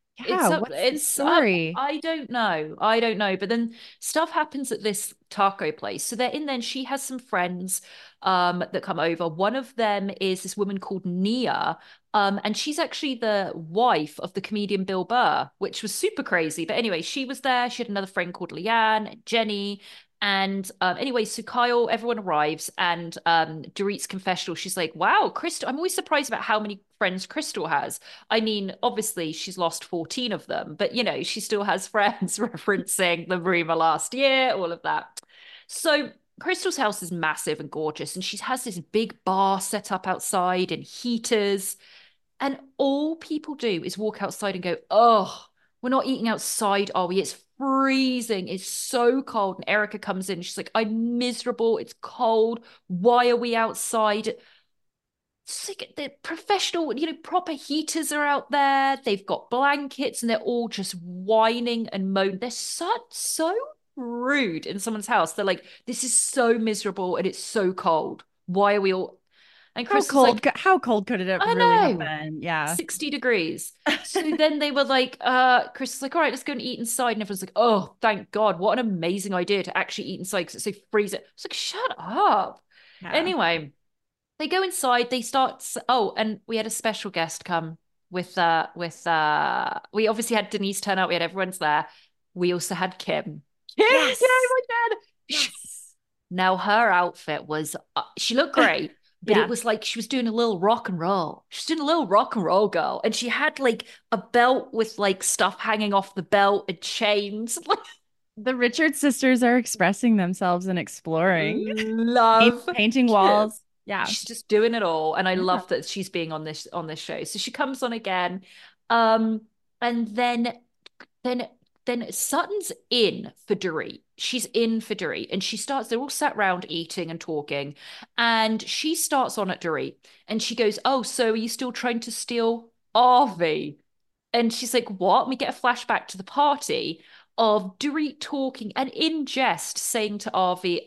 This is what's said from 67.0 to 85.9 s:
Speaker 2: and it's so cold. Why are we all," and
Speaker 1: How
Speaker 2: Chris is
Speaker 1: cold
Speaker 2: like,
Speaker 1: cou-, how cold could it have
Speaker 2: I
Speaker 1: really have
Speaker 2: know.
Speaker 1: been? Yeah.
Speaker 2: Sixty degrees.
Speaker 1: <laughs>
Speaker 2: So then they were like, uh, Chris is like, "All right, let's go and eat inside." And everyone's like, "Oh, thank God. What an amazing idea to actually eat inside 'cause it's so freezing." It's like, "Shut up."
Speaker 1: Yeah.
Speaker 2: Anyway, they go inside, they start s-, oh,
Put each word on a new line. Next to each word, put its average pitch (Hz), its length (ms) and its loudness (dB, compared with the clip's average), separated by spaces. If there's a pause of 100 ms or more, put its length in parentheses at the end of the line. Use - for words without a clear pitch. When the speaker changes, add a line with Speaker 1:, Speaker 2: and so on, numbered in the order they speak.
Speaker 2:
and 175 100 0
it's - 120 -6
so 190 340 0
cold. 165 500 0 (220)
Why 202 300 4
are 208 60 2
we 190 120 2
all," - 260 -6 (560)
and 240 120 -6
Speaker 1:
How - 40 -4
Speaker 2:
Chris 403 140 4
is - 60 -4
Speaker 1:
cold 269 180 8
Speaker 2:
like, 214 140 4
Speaker 1:
cou-, - 120 4
how 381 240 6
cold 214 280 0
could 220 120 -2
it 185 80 -2
have 190 140 0
Speaker 2:
I 440 120 2
Speaker 1:
really 480 240 6
have 294 200 4
Speaker 2:
know. 165 80 -4
Speaker 1:
been? 156 360 -6
Yeah. 160 340 0
Speaker 2:
Sixty 277 340 -6
degrees. 233 640 0 (120)
Speaker 1:
<laughs> - 140 0 (100)
Speaker 2:
So 320 280 0
then 302 200 4
they 294 140 0
were 277 140 2
like, 254 360 2
uh, 254 480 4
Chris 262 240 -8
is - 80 -12
like, 269 140 -4
"All 339 60 4
right, 285 100 2
let's 262 100 -6
go 294 100 -6
and 254 100 -6
eat 247 180 -6
inside." 240 320 -2
And 214 100 -2
everyone's 196 220 -6
like, 185 120 -10
"Oh, 214 460 4
thank 214 300 0
God. 208 260 2
What 202 220 2
an 240 80 0
amazing 185 480 -2
idea 185 260 0
to - 160 -4
actually - 300 -4
eat 190 120 -8
inside 185 260 -4
'cause - 100 -16
it's - 80 -10
so 208 80 -4 (200)
freezing." 208 280 0 (160)
It's - 100 -14
like, - 80 -12
"Shut - 460 -4
up." 233 640 0 (400)
Speaker 1:
Yeah. 175 100 -10
Speaker 2:
Anyway, 185 580 0 (680)
they 311 80 -4
go 381 160 0
inside, 247 480 0
they 254 100 0
start 262 360 0
s-, - 200 -10 (100)
oh, 240 300 2